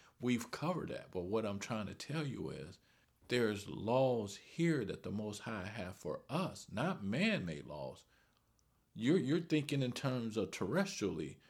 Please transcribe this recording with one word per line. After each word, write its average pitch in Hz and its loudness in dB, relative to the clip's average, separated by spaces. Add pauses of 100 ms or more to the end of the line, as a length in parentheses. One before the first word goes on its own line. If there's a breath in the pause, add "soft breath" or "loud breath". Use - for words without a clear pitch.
(200 loud breath)
We've 120 2
covered 165 -2
that. - -6
But 90 -2
what 107 2
I'm 101 -2
trying 107 -2
to 95 -6
tell 151 -4
you 113 -4
is 73 -10 (500 soft breath)
there's 107 2
laws 117 2 (160)
here 160 2
that 92 -4
the - -6
Most 104 -4
High 101 -4
have 95 -6
for - -6
us, 160 -4
not 120 0
man-made 101 0
laws. 69 -8 (920 soft breath)
You're, 131 6
you're 147 4
thinking 147 2
in 127 2
terms 120 0
of 95 2
terrestrially, 95 0 (140 soft breath)